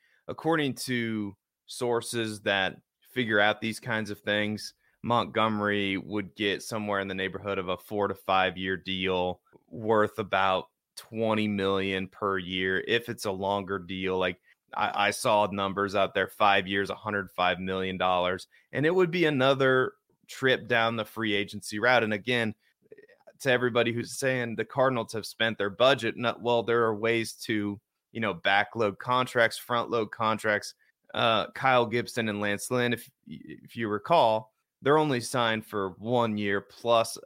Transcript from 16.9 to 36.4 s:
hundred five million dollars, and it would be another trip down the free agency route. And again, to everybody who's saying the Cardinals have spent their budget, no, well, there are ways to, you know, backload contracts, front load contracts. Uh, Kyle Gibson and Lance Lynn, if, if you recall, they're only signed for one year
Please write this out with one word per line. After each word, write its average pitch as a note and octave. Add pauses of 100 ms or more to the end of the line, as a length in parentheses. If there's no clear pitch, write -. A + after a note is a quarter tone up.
hundred G2+
five F2+
million F#2+
dollars, F2+ (260)
and C#3
it E3+
would F#3
be F3
another C3 (340)
trip B2+
down A#2
the A2
free A2
agency G#2
route. A#2+
And G#2+
again, A2 (840)
to C#3
everybody A#2+
who's A#2
saying B2
the A2
Cardinals B2+
have G#2+
spent A2+
their G2+
budget, A#2
no, A#2
well, A#2
there A#2
are A2
ways A2+
to, G#2 (320)
you A2+
know, G#2+
backload G2+
contracts, B2
front A#2+
load A2
contracts. A2 (380)
Uh, A2+
Kyle B2+
Gibson A2+
and G#2
Lance G2+
Lynn, A#2+
if, - (160)
if -
you A2+
recall, A2+ (280)
they're C#3+
only D3
signed A2+
for F#2+
one A2+
year G2+